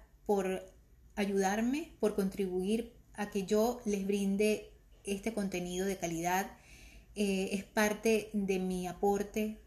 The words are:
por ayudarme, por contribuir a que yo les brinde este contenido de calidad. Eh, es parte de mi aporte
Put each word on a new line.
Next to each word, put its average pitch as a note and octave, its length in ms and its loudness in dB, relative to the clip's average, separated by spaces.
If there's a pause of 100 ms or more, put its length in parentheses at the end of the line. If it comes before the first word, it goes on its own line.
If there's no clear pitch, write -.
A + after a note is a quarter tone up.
(240)
por F#3 480 0 (440)
ayudarme, G#3 840 0
por G#3 160 2
contribuir G3 800 0 (220)
a G#3 160 -6
que G3 140 -2
yo A3 400 2
les G3+ 220 0
brinde G3+ 640 2 (320)
este G3+ 320 -4
contenido F3+ 500 -2
de G3 120 0
calidad. F3 520 -2 (680)
Eh, G3 380 0
es G3 100 -4
parte G#3+ 680 2
de G3 260 0
mi F#3 260 -2
aporte G3+ 800 0